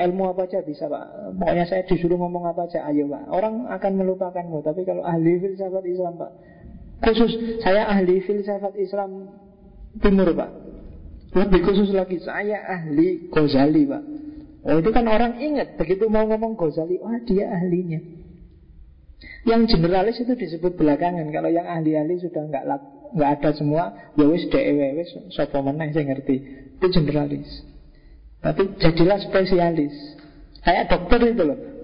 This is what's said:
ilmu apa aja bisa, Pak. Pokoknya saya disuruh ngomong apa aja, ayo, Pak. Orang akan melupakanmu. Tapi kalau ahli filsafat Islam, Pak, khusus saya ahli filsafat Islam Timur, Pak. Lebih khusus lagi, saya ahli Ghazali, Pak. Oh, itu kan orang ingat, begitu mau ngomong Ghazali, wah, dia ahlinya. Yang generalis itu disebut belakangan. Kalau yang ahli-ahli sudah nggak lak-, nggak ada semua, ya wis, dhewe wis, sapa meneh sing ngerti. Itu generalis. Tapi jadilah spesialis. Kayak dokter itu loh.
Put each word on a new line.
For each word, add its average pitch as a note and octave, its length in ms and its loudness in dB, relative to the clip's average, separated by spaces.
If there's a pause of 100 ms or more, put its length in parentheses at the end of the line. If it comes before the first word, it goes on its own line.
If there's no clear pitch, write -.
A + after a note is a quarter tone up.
ilmu F#3 280 0
apa F#3 120 0
aja F#3 160 -4
bisa, D3+ 240 -8
Pak. F#3 520 -8
Pokoknya E3+ 280 2
saya F#3 200 -2
disuruh F3 320 2
ngomong F3 280 -4
apa E3+ 240 -4
aja, D#3 200 -4
ayo, D3 200 0
Pak. C3 200 -10
Orang A3 360 -2
akan F#3+ 320 -2
melupakanmu. F3+ 640 -2
Tapi D#3+ 240 -4
kalau F3+ 160 -4
ahli E3+ 400 2
filsafat F#3+ 440 -6
Islam, F3 320 -4
Pak, D#3+ 140 -12 (760)
khusus A3+ 560 0
saya G#3 280 2
ahli F#3+ 320 2
filsafat G3+ 560 -4
Islam F#3+ 560 -6 (640)
Timur, F#3+ 360 4
Pak. - 160 -6 (840)
Lebih F#3 320 6
khusus G3 260 4
lagi, F#3 300 0
saya G3 440 -4
ahli E3 640 0
Ghazali, D3 560 4
Pak. C3+ 180 -4 (680)
Oh, D3 100 4
itu F3 120 2
kan A3+ 160 4
orang A#3 320 2
ingat, C#4+ 400 -4
begitu F#3+ 320 0
mau G#3+ 160 4
ngomong A3 320 -2
Ghazali, E3 400 -2
wah, A#3 240 -6
dia G3+ 280 0
ahlinya. F3 500 -2 (1500)
Yang A3+ 280 6
generalis F#3 440 4
itu B3 160 0
disebut F3 440 -4
belakangan. E3 520 2
Kalau D#3+ 200 -2
yang E3+ 160 0
ahli-ahli D#3+ 540 0
sudah D#3 260 -6
nggak C#3 200 -6
lak-, - 500 -8
nggak C#3+ 220 4
ada D#3 160 2
semua, D3+ 300 0 (300)
ya D3 140 6
wis, E3 220 2
dhewe C#3+ 520 2
wis, F3 80 -8 (240)
sapa C#3+ 280 -2
meneh D3+ 320 -2
sing D3 160 0
ngerti. C3+ 260 -2 (420)
Itu F#3 120 2
generalis. C#3+ 760 0 (680)
Tapi F#3+ 400 -2
jadilah E3+ 440 4
spesialis. E3+ 720 2 (680)
Kayak G3+ 320 2
dokter A#3 260 4 (140)
itu F#3+ 80 2
loh. C#3+ 160 0 (260)